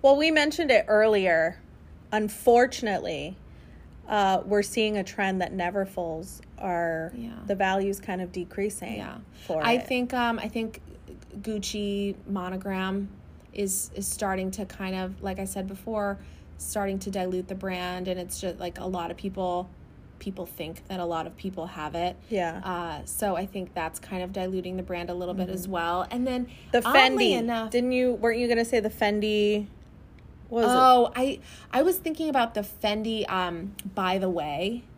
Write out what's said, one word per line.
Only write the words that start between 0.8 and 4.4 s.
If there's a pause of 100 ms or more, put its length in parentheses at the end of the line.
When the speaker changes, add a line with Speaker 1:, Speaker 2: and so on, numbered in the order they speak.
Speaker 1:
earlier. (540)
Unfortunately, (720)
uh,